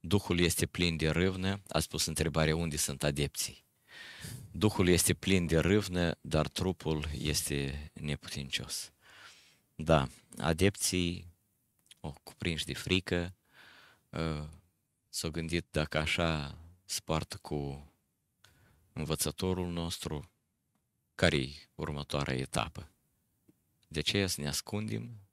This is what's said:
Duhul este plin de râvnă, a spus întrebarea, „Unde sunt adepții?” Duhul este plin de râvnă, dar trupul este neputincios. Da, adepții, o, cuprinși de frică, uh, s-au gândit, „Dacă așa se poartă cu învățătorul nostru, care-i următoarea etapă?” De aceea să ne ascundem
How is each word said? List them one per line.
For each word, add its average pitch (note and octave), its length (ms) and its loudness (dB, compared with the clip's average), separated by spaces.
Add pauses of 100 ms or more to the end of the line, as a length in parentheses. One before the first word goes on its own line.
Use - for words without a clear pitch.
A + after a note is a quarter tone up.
Duhul F2+ 380 2
este E2+ 280 4
plin E2+ 300 2
de D#2 120 2
râvnă, F#2 600 2
a - 120 2
spus - 240 -2
întrebarea, D#2 520 2
„Unde E2 200 0
sunt D2 260 -2
adepții?” C#2+ 640 -2 (880)
Duhul G2+ 380 2
este F2+ 260 6
plin F#2 320 2
de D#2+ 120 4
râvnă, F2+ 600 2
dar D2+ 280 2
trupul D#2 600 -2 (100)
este C#2+ 760 -2
neputincios. - 1000 -8 (840)
Da, D2+ 340 4 (300)
adepții, F2 880 0 (760)
o, D#2 120 -8 (100)
cuprinși - 420 -4
de D2 100 -6
frică, F2+ 600 0 (760)
uh, D#2 340 -4 (640)
s-au - 220 -6
gândit, E2 400 -2
„Dacă D#2 280 0
așa D#2 600 0 (260)
se - 200 -6
poartă D#2+ 320 -2
cu C#2+ 560 -8 (1000)
învățătorul F2 800 -2
nostru, E2+ 580 -6 (840)
care-i D2 600 2
următoarea D2 640 -4
etapă?” - 540 -4 (1000)
De D#2+ 100 -6
aceea G2 280 2
să F2+ 140 -2
ne D2 80 -4
ascundem G#2+ 640 -4 (220)